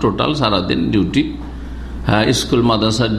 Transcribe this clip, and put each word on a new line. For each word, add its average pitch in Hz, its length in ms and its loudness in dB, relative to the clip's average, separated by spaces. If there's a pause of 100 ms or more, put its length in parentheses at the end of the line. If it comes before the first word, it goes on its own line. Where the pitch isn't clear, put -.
টোটাল 117 320 2
সারাদিন 101 440 0 (140)
ডিউটি, 104 300 2 (840)
হ্যাঁ, 107 160 4 (160)
স্কুল 120 300 2
মাদ্রাসার 110 500 2